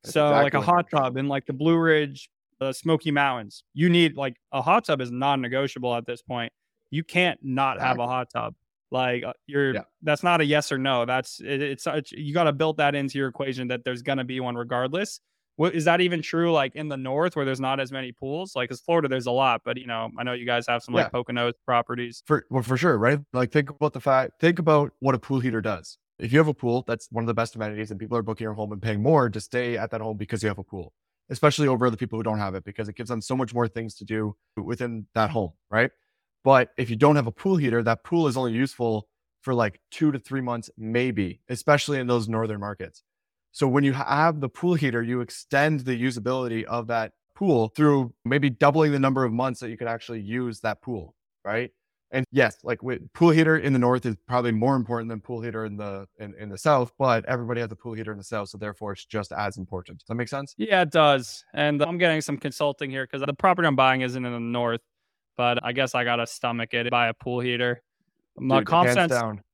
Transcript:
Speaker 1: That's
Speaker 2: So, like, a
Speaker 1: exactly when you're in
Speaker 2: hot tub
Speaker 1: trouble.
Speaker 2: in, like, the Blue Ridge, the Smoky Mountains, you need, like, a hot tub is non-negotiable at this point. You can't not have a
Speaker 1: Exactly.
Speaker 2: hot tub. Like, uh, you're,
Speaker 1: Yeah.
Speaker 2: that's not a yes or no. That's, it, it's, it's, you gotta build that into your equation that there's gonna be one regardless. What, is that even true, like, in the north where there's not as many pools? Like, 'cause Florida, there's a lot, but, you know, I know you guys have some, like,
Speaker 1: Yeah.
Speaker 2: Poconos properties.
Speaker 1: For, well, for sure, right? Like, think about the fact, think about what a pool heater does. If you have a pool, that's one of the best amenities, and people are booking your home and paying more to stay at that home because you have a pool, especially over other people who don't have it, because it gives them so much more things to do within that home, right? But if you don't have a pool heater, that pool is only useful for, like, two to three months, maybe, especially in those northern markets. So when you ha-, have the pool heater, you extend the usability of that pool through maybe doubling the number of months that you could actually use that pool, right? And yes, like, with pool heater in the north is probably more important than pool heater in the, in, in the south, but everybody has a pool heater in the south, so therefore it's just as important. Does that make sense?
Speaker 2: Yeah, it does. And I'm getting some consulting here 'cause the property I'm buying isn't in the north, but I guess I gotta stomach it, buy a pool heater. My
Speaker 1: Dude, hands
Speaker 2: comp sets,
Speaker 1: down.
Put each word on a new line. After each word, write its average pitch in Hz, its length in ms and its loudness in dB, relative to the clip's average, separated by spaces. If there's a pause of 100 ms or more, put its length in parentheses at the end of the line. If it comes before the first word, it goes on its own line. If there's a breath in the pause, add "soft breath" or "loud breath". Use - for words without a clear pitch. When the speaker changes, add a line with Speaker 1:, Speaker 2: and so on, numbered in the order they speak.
Speaker 1:
That's - 100 -12
Speaker 2:
So, 147 260 4
like, 143 160 4
a - 20 4
Speaker 1:
exactly - 40 4
when - 80 0
you're 175 100 6
in 175 60 0
Speaker 2:
hot - 60 -20
tub 131 260 0
Speaker 1:
trouble. - 0 -
Speaker 2:
in, 135 100 -2
like, 139 200 -4
the 143 60 -6
Blue 156 260 2
Ridge, 151 500 2 (300)
the 135 140 -4
Smoky 160 380 0
Mountains, 135 520 0 (100)
you 165 160 2
need, 170 280 4
like, 131 180 -4 (160)
a 135 100 -2
hot 190 240 2
tub 143 160 0
is 123 100 -6
non-negotiable 131 840 -2
at 117 100 -6
this 120 160 -10
point. 120 320 -8 (380)
You 156 120 -4
can't 180 400 0
not 131 360 -2
have 127 200 -2
a 120 40 -2
Speaker 1:
Exactly. 120 40 -2
Speaker 2:
hot 127 240 -4
tub. 113 240 -6 (360)
Like, 127 320 -2
uh, 127 100 -8 (140)
you're, 139 280 0
Speaker 1:
Yeah. 120 80 -6 (180)
Speaker 2:
that's 151 220 -2
not 175 180 4
a 151 40 4
yes 147 260 2
or 139 60 -2
no. 131 280 0
That's, 127 360 -4
it, 135 200 -4
it's, 139 260 -6
it's, 151 240 -4
you 143 220 -8
gotta 160 200 4
build 156 240 0
that 143 180 4
into 139 240 -4
your 135 100 0
equation 127 400 -6
that 123 160 -4
there's 123 160 -6
gonna 135 240 -2
be 127 140 -8
one 123 160 -4
regardless. 127 680 -4 (360)
What, 165 180 0
is 160 100 -2
that 170 160 4
even 175 200 0
true, 170 320 0
like, 139 220 2
in 151 140 -8
the 143 80 -6
north 139 380 0
where 143 100 0
there's 131 140 -2
not 135 220 -2
as 127 100 -6
many 131 220 -8
pools? 151 420 -8
Like, 123 140 -2
'cause 123 120 -12
Florida, 170 280 2
there's 131 180 -2
a 123 40 0
lot, 127 340 2
but, 123 120 -4
you 127 100 -12
know, 113 300 -6
I 123 60 -6
know 123 100 -4
you 123 120 -8
guys 120 220 0
have 120 160 0
some, 123 100 -8
like, 131 120 4
Speaker 1:
Yeah. - 60 -8
Speaker 2:
Poconos 120 420 -2 (120)
properties. 120 600 -2
Speaker 1:
For, 151 240 0
well, 131 140 0
for 123 140 0
sure, 143 200 4
right? 123 220 2 (140)
Like, 127 180 0
think 143 180 2
about 147 240 -2
the 131 80 -12
fact, 131 380 2
think 175 200 4
about 151 400 4
what 131 160 2
a 117 40 -4
pool 135 220 -2
heater 117 200 -2
does. 98 360 -6 (200)
If 117 160 -2
you 143 60 8
have 156 80 6
a 147 60 -2
pool, 123 340 -2
that's - 240 -6
one 113 120 -4
of 117 40 -2
the 117 60 -2
best 113 220 -2
amenities, 107 360 -6
and 101 80 -10
people 110 180 -4
are 117 60 0
booking 110 220 -6
your 107 80 -6
home 104 200 -6
and 98 80 -10
paying 107 200 -2
more 135 280 4
to 107 100 -6
stay 120 380 -4
at 104 140 -6
that 110 100 -6
home 110 160 -6
because 104 260 -6
you 107 60 2
have 95 100 -4
a 98 40 -12
pool, 92 300 -14 (360)
especially 147 380 4
over 127 200 2
other 113 100 2
people 113 220 -6
who 113 40 -6
don't 107 160 -2
have 98 160 -4
it, 92 100 -8
because 101 240 -8
it 98 60 -14
gives 113 140 -10
them 117 120 -4
so 131 160 -4
much 120 160 -4
more 120 140 2
things 113 280 -8
to 104 100 -16
do 107 300 -4 (220)
within 113 560 -6
that 110 160 2
home, 107 240 -4 (180)
right? 113 200 2 (520)
But 131 340 6
if 120 120 -4
you 117 60 -2
don't 143 220 6
have 127 100 0
a 117 40 -4
pool 190 260 0
heater, 120 260 2
that 113 200 0
pool 165 240 0
is 127 100 0
only 123 160 0
useful 117 560 -2 (320)
for, 131 120 -2
like, 113 280 0 (100)
two 151 200 2
to 135 80 -4
three 135 220 -6
months, 120 360 -4
maybe, 110 720 0
especially 143 500 2
in 127 80 -4
those 120 220 2
northern 110 300 -2
markets. 101 440 -10 (480)
So - 160 0
when 139 160 4
you 139 100 4
ha-, 139 140 -4
have 151 340 2
the 135 80 -4
pool 175 260 0
heater, 131 280 0
you 123 180 -2
extend 143 600 0
the 123 200 -2
usability 120 640 -2
of 117 220 -6
that 113 260 -2 (220)
pool 131 340 2
through 143 440 2 (120)
maybe 139 240 2
doubling 147 420 4
the 143 80 0
number 135 240 2
of 120 100 0
months 123 280 -2
that 120 80 -10
you 113 80 -12
could 117 100 -6
actually 113 340 -8
use 117 400 -6
that 107 200 -4
pool, 101 340 -10 (300)
right? 110 260 -4 (400)
And 131 200 -2
yes, 127 320 4
like, 120 180 -6
with - 320 -8
pool 170 160 6
heater 160 280 6
in 139 140 0
the 135 80 4
north 123 260 2
is 113 100 -2 (120)
probably 120 240 0
more 117 240 2
important 117 340 -4
than 110 120 -10
pool 120 200 -10
heater 110 240 -8
in 104 120 -10
the, 98 300 -10 (100)
in, 104 220 -14
in 107 100 -12
the 104 80 -12
south, 131 400 2
but 123 280 2
everybody 120 360 -4
has 113 100 -6
a 107 40 -12
pool 117 180 -14
heater 110 180 -8
in 107 60 -10
the 101 60 -16
south, 101 260 -8
so - 80 -18
therefore 104 360 -8
it's - 120 -14
just 104 260 -6
as 101 260 -4
important. 90 420 -12
Does - 80 -20
that 113 80 -6
make 117 120 -4
sense? 139 300 -10
Speaker 2:
Yeah, 202 240 0
it 160 100 0
does. 147 640 2
And 147 300 0
I'm 170 160 -4
getting 165 220 2
some 143 160 -6
consulting 143 520 -6
here 135 160 -6
'cause 135 160 -8
the 139 120 -4
property 175 340 2
I'm 143 80 4
buying 131 260 4
isn't 127 240 -4
in 120 80 -6
the 120 60 -6
north, 117 420 -2 (560)
but 120 260 2
I 120 80 -2
guess 127 240 -2
I 123 80 0
gotta 120 240 0
stomach 117 460 -4
it, 120 160 -2
buy 120 200 2
a 113 40 -4
pool 123 280 -4
heater. 123 420 -2 (540)
My 131 220 2
Speaker 1:
Dude, 107 100 -2
hands - 0 -
Speaker 2:
comp 170 220 6
sets, 160 220 2
Speaker 1:
down. 110 300 -2 (100)